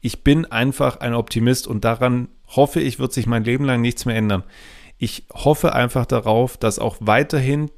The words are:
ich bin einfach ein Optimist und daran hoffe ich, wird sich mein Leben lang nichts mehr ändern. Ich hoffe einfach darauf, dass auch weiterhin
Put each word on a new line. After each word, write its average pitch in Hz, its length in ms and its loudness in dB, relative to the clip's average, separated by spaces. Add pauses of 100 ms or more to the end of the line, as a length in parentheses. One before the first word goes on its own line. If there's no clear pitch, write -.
ich - 240 -6
bin 156 220 4
einfach 127 520 -2
ein 120 160 -4
Optimist 117 520 0
und 104 180 -6
daran 123 440 0 (180)
hoffe 147 340 2
ich, 135 180 -2
wird 127 140 -4
sich 113 140 -4
mein 113 180 0
Leben 127 200 0
lang 127 160 0
nichts 120 240 -2
mehr 117 120 -2
ändern. 104 260 0 (560)
Ich - 340 -6
hoffe 151 420 2
einfach 123 320 0
darauf, 117 500 0
dass 110 220 -2
auch 110 220 -4
weiterhin 139 760 2